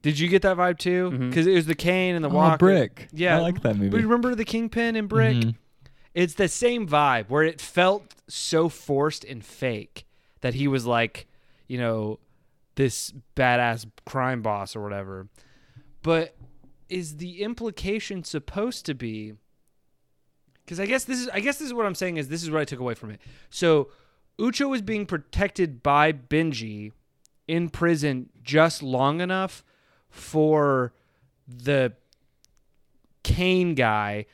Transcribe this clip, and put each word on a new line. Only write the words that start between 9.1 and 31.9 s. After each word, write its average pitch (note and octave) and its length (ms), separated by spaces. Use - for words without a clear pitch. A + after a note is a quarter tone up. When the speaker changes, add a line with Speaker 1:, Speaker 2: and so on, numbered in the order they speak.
Speaker 1:
and A2+ 200
fake - 640
that B2 140
he C#3 140
was, C3 180
like, A#2 400
you C3 100
know, A2 420
this - 360
badass A#2+ 520
crime B2+ 360
boss G2+ 340
or G#2+ 60
whatever. G2 460
But E3 320
is E3 300
the F3+ 240
implication G#3 840
supposed G3+ 640
to D3+ 80
be, G#2+ 400
'cause F3 140
I G3+ 60
guess B3 180
this B3+ 160
is, B3 100
I G3 100
guess C#4 180
this D4+ 80
is B3 80
what A#3 120
I'm F#3 80
saying F3+ 240
is C#3 100
this E3 140
is D#3+ 80
what D#3 100
I D3 40
took C3+ 160
away B2 140
from A2 160
it. G2+ 100
So D#3 400
Ucho B3+ 320
was B3+ 120
being G#3 240
protected F3 760
by D3 300
Benji A#2+ 800
in E3 220
prison D3 600
just D#3 400
long C3+ 380
enough F#3 440
for D3 880
the B2+ 460